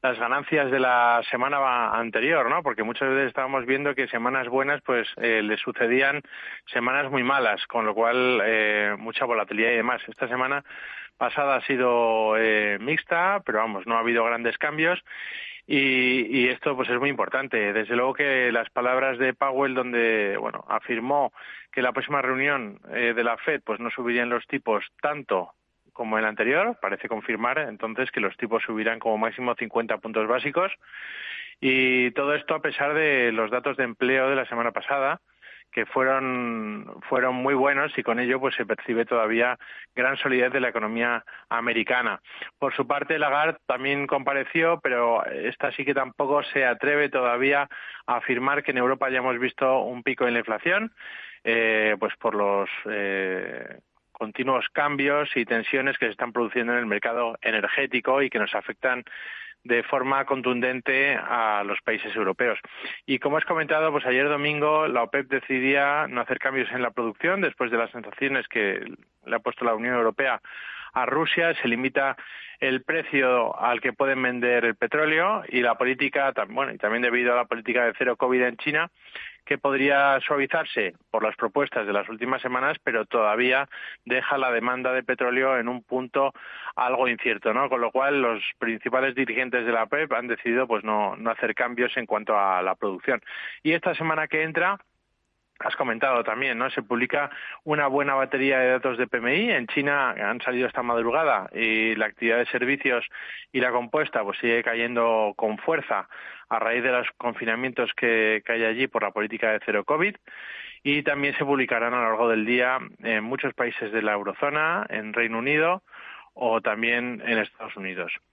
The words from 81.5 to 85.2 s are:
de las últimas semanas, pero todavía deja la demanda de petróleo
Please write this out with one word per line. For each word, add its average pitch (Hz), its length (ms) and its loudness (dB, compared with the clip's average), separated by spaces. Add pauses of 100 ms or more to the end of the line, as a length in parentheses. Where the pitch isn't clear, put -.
de 104 60 -2
las 101 140 0
últimas 120 320 -4
semanas, 131 440 -2
pero 113 220 0
todavía 123 640 2 (380)
deja - 320 0
la 131 140 0
demanda 127 420 0
de 127 80 0
petróleo 127 560 0